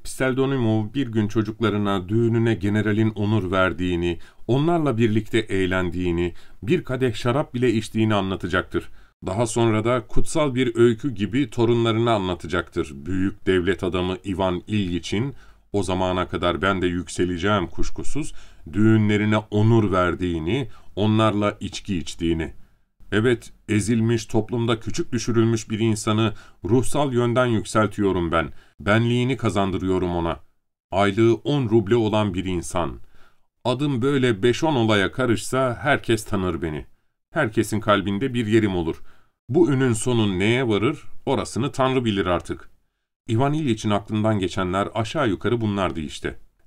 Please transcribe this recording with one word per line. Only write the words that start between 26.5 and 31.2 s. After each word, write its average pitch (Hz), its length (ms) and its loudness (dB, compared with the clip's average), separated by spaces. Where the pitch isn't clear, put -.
ruhsal 131 480 2
yönden 120 340 2
yükseltiyorum 98 840 0
ben. 80 200 0
Benliğini 120 560 2
kazandırıyorum 92 800 0
ona. 82 240 -2
Aylığı 101 440 4